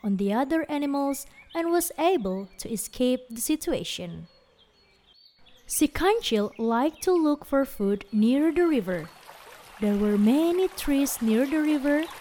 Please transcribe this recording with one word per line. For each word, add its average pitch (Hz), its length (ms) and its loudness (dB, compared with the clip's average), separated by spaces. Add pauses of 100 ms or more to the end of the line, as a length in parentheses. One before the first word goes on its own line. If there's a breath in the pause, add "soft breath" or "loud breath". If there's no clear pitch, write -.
on 202 140 0
the 196 160 0
other 285 360 0
animals 277 580 -2 (280 loud breath)
and 330 160 -2
was 339 260 0
able 202 520 0 (100)
to - 140 -10
escape 254 480 -2 (100)
the 233 100 -10
situation. 175 880 -6 (1400)
Si - 200 0
Kancil 302 720 0
liked 233 440 0
to 370 100 2
look 302 320 2
for 277 200 2
food 202 460 -2
near 254 400 4
the 349 160 2
river. 185 420 -2 (720)
There 208 160 2
were 208 220 2
many 330 500 4
trees 277 540 -2
near 226 240 2
the 302 160 0
river, 294 420 0 (160)